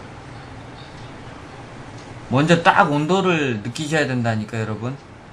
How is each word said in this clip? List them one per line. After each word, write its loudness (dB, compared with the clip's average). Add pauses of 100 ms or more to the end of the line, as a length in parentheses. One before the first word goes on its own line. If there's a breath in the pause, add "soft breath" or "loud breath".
(2250)
먼저 6
딱 6
온도를 2
느끼셔야 0
된다니까, 0
여러분. -4 (380)